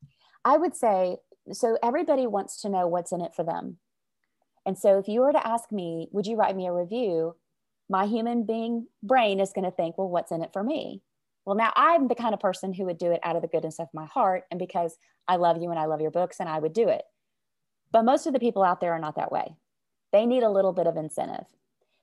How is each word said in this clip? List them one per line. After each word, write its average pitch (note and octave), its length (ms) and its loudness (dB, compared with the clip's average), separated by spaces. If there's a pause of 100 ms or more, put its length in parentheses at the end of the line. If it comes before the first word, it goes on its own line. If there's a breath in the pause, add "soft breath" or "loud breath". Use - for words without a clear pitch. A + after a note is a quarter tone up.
(460 soft breath)
I C#4 120 6
would D#4+ 180 0
say, F#3 420 2 (340)
so A3+ 300 0
everybody C4 460 0
wants G3+ 340 -6
to G#3 80 -6
know F3+ 180 0
what's F3 240 -2
in F3 100 -4
it E3+ 140 -8
for E3+ 80 -4
them. E3+ 340 -6 (880)
And F#3+ 120 -2
so G3 220 6
if G3 80 -6
you A3 140 0
were C#4 100 4
to - 160 2
ask A#3 240 -4
me, E3+ 400 -6
"Would G3 160 -2
you A3+ 80 -4
write G3 200 2
me F#3 120 -4
a F3 60 -2
review?" F3 640 -2 (540)
my G3 160 2
human A#3 380 -2
being A3+ 440 -4 (140)
brain G#3 380 4
is G3 120 0
gonna F#3 200 -2
think, E3+ 260 -4
"Well, F#3+ 120 -2
what's F3 220 -2
in E3 120 -4
it - 100 -12
for G3+ 100 -4
me?" B3 380 -6 (440)
Well, G3 100 0
now A3+ 200 2
I'm D4 320 6
the A#3 80 0
kind A3+ 180 -2
of G3 60 -4
person F#3+ 340 -2
who F#3+ 120 -4
would F3 140 -4
do F3 120 2
it E3 120 2
out E3+ 120 -2
of E3 60 -2
the E3+ 60 -6
goodness D#3+ 320 -4
of E3 140 -6
my D#3 120 -10
heart F#3+ 460 0
and F3+ 80 -6
because F3 380 -4 (300)
I F3+ 100 2
love E3+ 220 4
you E3+ 120 -4
and E3 80 -2
I D#3 60 0
love D#3 140 -2
your D#3 120 -2
books F3 280 -2
and F3 80 -4
I D#3 120 -2
would D#3+ 140 -2
do A3 140 2
it. B2 160 0 (880)
But A3+ 140 6
most C#4+ 220 4
of C#4 60 -2
the C4 60 2
people A#3 220 2
out F3+ 180 4
there E3+ 140 0
are E3 60 -2
not D3+ 160 -6
that - 160 -4
way. D#3+ 240 -4 (560)
They A3 160 4
need B3 160 2
a A3 80 4
little F#3+ 220 2
bit F3 120 0
of E3 100 2
incentive. - 520 -6 (560)